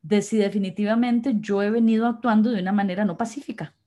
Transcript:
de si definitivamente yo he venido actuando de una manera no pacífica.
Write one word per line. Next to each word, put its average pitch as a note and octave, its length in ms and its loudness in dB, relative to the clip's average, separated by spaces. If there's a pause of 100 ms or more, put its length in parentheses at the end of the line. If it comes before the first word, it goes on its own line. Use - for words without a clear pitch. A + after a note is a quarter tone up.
de G3+ 200 2
si G#3+ 160 -2
definitivamente G#3+ 1040 0
yo G3+ 200 -2
he G3+ 80 0
venido A3+ 380 2
actuando A3+ 440 2
de G3+ 100 -2
una F#3 100 -2
manera G3+ 320 0
no F3+ 140 -2
pacífica. A#3 580 -8 (120)